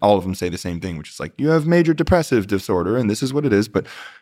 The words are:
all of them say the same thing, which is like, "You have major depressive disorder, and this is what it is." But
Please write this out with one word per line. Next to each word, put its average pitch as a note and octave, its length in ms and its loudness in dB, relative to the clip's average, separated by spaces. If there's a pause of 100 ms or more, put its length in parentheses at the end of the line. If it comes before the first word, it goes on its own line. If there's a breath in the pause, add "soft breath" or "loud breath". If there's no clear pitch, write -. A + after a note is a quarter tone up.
all G2+ 160 4
of F2 80 -2
them F#2 100 -4
say F2+ 140 -4
the F2 80 -8
same F2 240 -8
thing, F2 160 -8
which D2 140 -14
is - 80 -16
like, D2+ 180 -10
"You C#3 100 -2
have D#3+ 180 2
major E3+ 280 4
depressive D3+ 520 2
disorder, G2 520 0
and A#2 120 0
this G#2+ 140 -2
is C3 100 -4
what D3 120 -2
it B2 80 2
is." G#2+ 160 2
But - 180 -2 (340 loud breath)